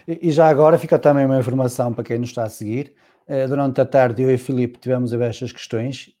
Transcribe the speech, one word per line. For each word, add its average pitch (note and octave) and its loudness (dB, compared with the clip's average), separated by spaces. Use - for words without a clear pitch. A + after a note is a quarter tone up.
E, E3 -4
e D#3 4
já D#3+ 6
agora D#3 4
fica D#3+ 2
também C#3+ 4
uma C3+ 2
informação B2 -2
para A#2 -8
quem A#2 -4
nos A#2+ -6
está A#2+ -6
a A2 -6
seguir. A2 -8
Eh, C3+ -2
durante C#3 -2
a B2+ 2
tarde B2 2
eu C3 4
e - 4
Filipe B2 -4
tivemos B2 -4
a - -2
ver A#2 -2
estas A2+ -10
questões B2 -8